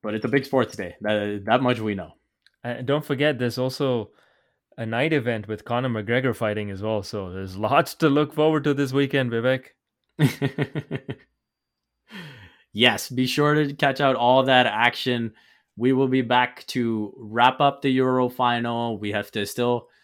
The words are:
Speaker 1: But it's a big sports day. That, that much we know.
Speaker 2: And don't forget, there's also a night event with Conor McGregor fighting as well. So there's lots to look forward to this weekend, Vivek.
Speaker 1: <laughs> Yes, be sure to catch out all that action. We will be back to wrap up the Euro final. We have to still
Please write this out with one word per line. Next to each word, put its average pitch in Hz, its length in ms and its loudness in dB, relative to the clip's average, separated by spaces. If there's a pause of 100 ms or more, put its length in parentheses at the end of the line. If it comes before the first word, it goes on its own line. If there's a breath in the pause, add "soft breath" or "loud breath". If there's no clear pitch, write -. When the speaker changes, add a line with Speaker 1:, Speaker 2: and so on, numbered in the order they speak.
Speaker 1:
But 107 120 -6
it's 107 100 -6
a 131 40 -2
big 139 160 2
sports 127 320 -2
day. 92 240 -10
That, 104 460 -2
that 120 160 2
much 123 180 0
we 107 140 -2
know. 87 180 -10 (520)
Speaker 2:
And 120 220 -8
don't 147 180 -2
forget, 143 360 0
there's 120 180 -2
also 127 520 -2 (680)
a 117 100 -8
night 123 260 0
event 117 360 -2
with 107 160 -8
Conor 123 240 -2
McGregor 117 460 0
fighting 107 360 -4
as 98 100 -10
well. 107 220 -2
So 92 300 -8
there's 95 240 -10
lots 107 400 2
to 160 120 2
look 143 240 2
forward 151 320 2
to 143 100 2
this 139 180 -2
weekend, 135 400 0
Vivek. 127 380 -2 (480)
Speaker 1:
<laughs> - 1000 -4 (1500 loud breath)
Yes, 110 380 2
be 127 160 0
sure 147 280 2
to 147 200 2
catch 139 260 0
out 135 160 4
all 123 280 4
that 127 220 6
action. 117 680 0 (420 soft breath)
We 123 160 2
will 131 160 2
be 131 140 2
back 123 460 0
to 113 480 -2
wrap 120 440 2
up 143 220 2
the 139 80 0
Euro 127 400 2
final. 117 680 -2
We 104 140 -6
have 104 200 -4
to 104 140 -4
still 120 420 -2 (160)